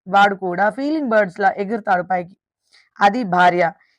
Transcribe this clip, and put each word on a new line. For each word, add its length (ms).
వాడు 280
కూడా 340
ఫీలింగ్ 400
బర్డ్స్‌లా 480
ఎగురుతాడు 460
పైకి. 340
అది 240
భార్య. 480